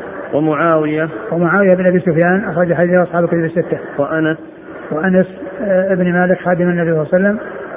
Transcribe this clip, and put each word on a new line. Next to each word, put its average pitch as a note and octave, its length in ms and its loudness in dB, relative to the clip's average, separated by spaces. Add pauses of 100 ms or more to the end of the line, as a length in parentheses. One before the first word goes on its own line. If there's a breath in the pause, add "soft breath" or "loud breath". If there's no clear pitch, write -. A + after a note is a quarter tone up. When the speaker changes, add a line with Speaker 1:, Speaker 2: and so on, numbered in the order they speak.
(320)
Speaker 1:
ومعاوية. D#3 760 2 (240)
Speaker 2:
ومعاوية F3+ 420 4
بن F#3 120 2
أبي F3+ 140 4
سفيان، F3+ 480 2
أخرج E3+ 240 0
حديثه F3 300 2
أصحاب E3+ 220 0
الكتب E3+ 200 0
الستة. E3 340 -2 (200)
Speaker 1:
وأنس. D#3 400 0 (520)
Speaker 2:
وأنس، F3+ 360 2 (360)
آه، F#3+ 300 0
ابن F3+ 200 0
مالك F3+ 280 2
خادم F3+ 280 0
النبي E3+ 220 0
صلى D#3 120 0
الله D3 100 -4
عليه F#3 120 4
وسلم، G#3 140 0 (380)